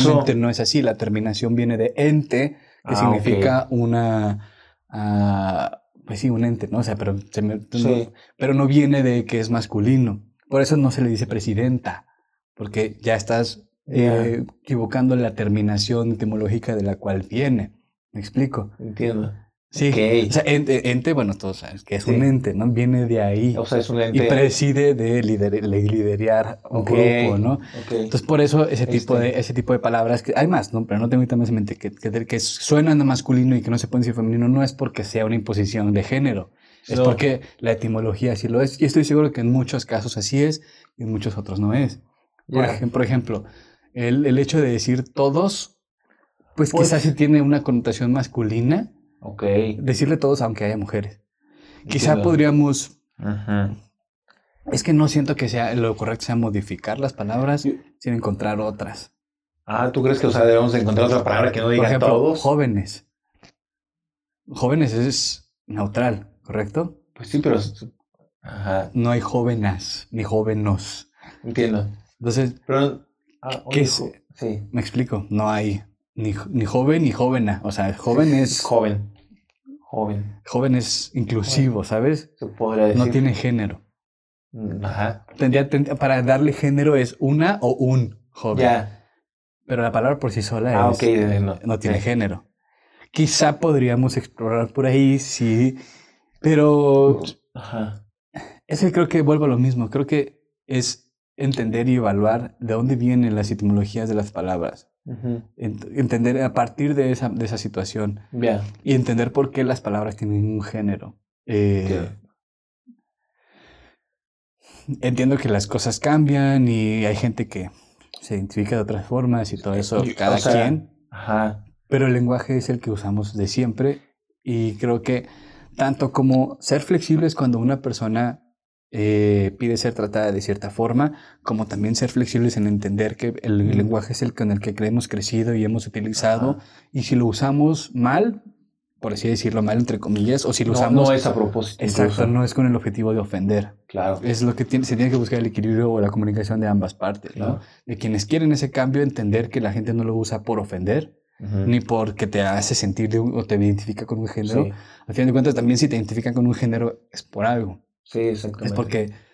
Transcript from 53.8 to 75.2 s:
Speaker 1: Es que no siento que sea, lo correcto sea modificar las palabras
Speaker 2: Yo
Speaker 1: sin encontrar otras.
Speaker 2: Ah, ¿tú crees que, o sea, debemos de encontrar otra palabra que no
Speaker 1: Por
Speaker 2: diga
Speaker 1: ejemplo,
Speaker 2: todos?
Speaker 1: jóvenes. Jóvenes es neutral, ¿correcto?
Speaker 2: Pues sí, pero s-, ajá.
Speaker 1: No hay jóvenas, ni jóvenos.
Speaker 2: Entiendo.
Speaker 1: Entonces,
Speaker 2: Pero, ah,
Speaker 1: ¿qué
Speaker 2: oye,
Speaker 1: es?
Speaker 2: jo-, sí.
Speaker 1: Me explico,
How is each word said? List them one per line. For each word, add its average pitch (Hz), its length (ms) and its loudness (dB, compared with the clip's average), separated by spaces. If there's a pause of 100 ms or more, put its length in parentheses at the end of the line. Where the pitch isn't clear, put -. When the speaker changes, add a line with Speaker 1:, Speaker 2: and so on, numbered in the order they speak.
Speaker 1:
Es - 120 -2
que 170 100 0
no 151 160 6
siento 147 280 0
que 127 120 -2
sea, 117 260 -2
lo 113 220 0
correcto 110 300 -6
sea 117 100 -2
modificar 113 640 -4
las 135 120 -4
palabras 135 520 -2
Speaker 2:
Yo 139 80 0 (260)
Speaker 1:
sin 123 160 -4
encontrar 104 460 -4
otras. 104 520 -8 (540)
Speaker 2:
Ah, 117 260 -2
¿tú 131 100 0
crees 135 180 2
que, 135 60 2
o 120 40 4
sea, 117 140 4
debemos 117 280 6
de 120 80 2
encontrar 110 260 2
otra 120 180 2
palabra 110 280 2
que 113 80 -4
no 113 60 -2
Speaker 1:
Por 120 80 2
Speaker 2:
diga 120 120 4
Speaker 1:
ejemplo, 123 220 2
Speaker 2:
todos? 147 320 2
Speaker 1:
jóvenes. 127 640 0 (1400)
Jóvenes 131 440 0
es - 600 -4 (140)
neutral, 104 640 -2 (120)
¿correcto? 113 580 -6 (140)
Speaker 2:
Pues 104 140 -16
sí, 147 100 -2
pero 127 200 2
s-, 104 320 -8 (520)
ajá. 95 520 -6
Speaker 1:
No 120 160 0
hay 120 100 0
jóvenas, 110 880 -4
ni 113 140 -6
jóvenos. 107 840 -2 (340)
Speaker 2:
Entiendo. 113 440 -2 (300)
Speaker 1:
Entonces, 120 380 -2 (100)
Speaker 2:
Pero, 139 400 -2 (340)
ah, 131 300 -10
Speaker 1:
¿qué 143 100 0
Speaker 2:
oye, - 20 -
Speaker 1:
es? 131 160 0
Speaker 2:
jo-, 120 140 -8 (220)
sí. 104 280 -8 (100)
Speaker 1:
Me 120 80 -2
explico, 107 500 -4